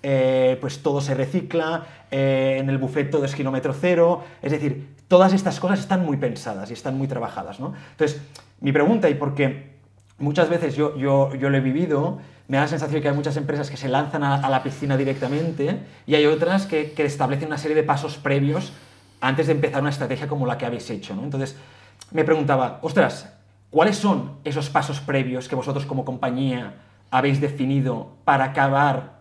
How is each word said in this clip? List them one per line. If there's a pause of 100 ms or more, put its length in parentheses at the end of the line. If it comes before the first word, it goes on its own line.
eh,
pues
todo
se
recicla, (260)
eh,
en
el
buffet
todo
es
kilómetro
cero, (180)
es
decir, (120)
todas
estas
cosas
están
muy
pensadas
y
están
muy
trabajadas,
¿no? (160)
Entonces, (380)
mi
pregunta,
y
porque (420)
muchas
veces
yo,
yo,
yo
lo
he
vivido, (300)
me
da
la
sensación
de
que
hay
muchas
empresas
que
se
lanzan
a,
a
la
piscina
directamente (260)
y
hay
otras
que,
que
establecen
una
serie
de
pasos
previos (480)
antes
de
empezar
una
estrategia
como
la
que
habéis
hecho,
¿no?
Entonces, (560)
me
preguntaba,
"Ostras, (360)
¿cuáles
son
esos
pasos
previos
que
vosotros
como
compañía (360)
habéis
definido (160)
para
acabar